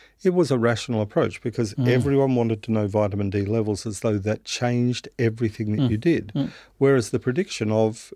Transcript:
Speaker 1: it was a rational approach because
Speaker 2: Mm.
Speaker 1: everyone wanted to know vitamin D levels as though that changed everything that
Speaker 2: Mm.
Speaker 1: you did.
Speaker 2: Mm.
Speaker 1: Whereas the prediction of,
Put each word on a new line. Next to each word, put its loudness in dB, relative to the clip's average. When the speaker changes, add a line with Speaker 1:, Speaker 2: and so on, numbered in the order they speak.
Speaker 1:
it 2
was 2
a 4
rational 0
approach -2
because -4
Speaker 2:
Mm. 0
Speaker 1:
everyone 2
wanted 0
to -2
know 2
vitamin 0
D 0
levels -2
as -8
though 0
that -4
changed -2
everything -2
that 0
Speaker 2:
Mm. 2
Speaker 1:
you 2
did. 0
Speaker 2:
Mm. -2
Speaker 1:
Whereas 4
the -2
prediction -2
of, 0